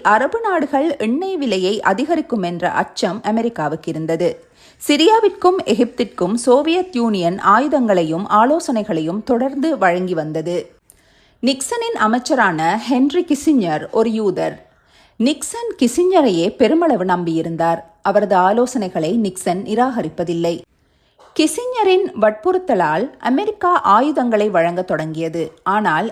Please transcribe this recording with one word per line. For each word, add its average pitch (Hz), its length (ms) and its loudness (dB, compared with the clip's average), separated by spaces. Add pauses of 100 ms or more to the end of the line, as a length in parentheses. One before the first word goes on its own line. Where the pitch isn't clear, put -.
அரபு 233 380 2
நாடுகள் 320 460 0 (120)
எண்ணெய் 320 400 -2
விலையை 202 340 0 (100)
அதிகரிக்கும் 240 640 -2
என்ற 175 260 -4
அச்சம் 190 500 -4
அமெரிக்காவுக்கு 220 680 -4
இருந்தது. 160 380 -2 (520)
சிரியாவிற்கும் 370 840 4
எகிப்திற்கும் 208 720 -2
சோவியத் 320 580 2
யூனியன் 202 420 0 (100)
ஆயுதங்களையும் 208 840 2
ஆலோசனைகளையும் 214 920 0
தொடர்ந்து 269 540 -2
வழங்கி 185 380 0
வந்தது. 160 400 -4 (880)
நிக்சனின் 453 560 -2
அமைச்சரான 214 680 0 (120)
ஹென்றி 277 420 0
கிசிஞ்சர் 226 680 0
ஒரு 226 200 2
யூதர். 175 440 -2 (640)
நிக்சன் 349 560 -2
கிசிஞ்சரையே 254 800 2
பெருமளவு 262 500 2
நம்பியிருந்தார். 165 760 -2 (200)
அவரது 202 380 2
ஆலோசனைகளை 190 800 0
நிக்சன் 190 440 -2
நிராகரிப்பதில்லை. 175 920 -2 (800)
கிசிஞ்சரின் 403 720 0 (140)
வற்புறுத்தலால் 214 880 0 (180)
அமெரிக்கா 370 480 0 (180)
ஆயுதங்களை 233 600 2
வழங்கத் 175 400 0
தொடங்கியது. 160 540 -4 (200)
ஆனால் 196 480 0